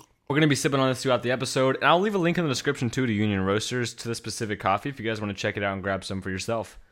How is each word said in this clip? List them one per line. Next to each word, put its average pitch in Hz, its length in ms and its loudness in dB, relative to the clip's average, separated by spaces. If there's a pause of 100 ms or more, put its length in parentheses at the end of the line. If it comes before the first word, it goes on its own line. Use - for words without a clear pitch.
(280)
We're 139 80 0
gonna 156 120 6
be 143 60 4
sipping 135 260 2
on 131 100 4
this 123 120 -4
throughout 123 200 2
the 120 80 0
episode, 131 460 2
and - 100 0
I'll 160 120 6
leave 208 160 0
a 196 40 0
link 170 180 2
in 175 80 2
the 147 60 2
description, 131 400 0
too, 131 160 0
to 113 60 2
Union 104 280 2
Roasters, 110 540 0
to - 140 -10
the 117 60 -2
specific 107 460 -6
coffee, 104 300 0
if 135 100 -10
you 110 80 -4
guys 107 100 -2
wanna 104 140 -4
check 104 240 -4
it 104 60 -4
out 101 100 0
and 95 100 -6
grab 95 220 -2
some 98 160 -6
for 95 80 -6
yourself. 95 500 -6 (140)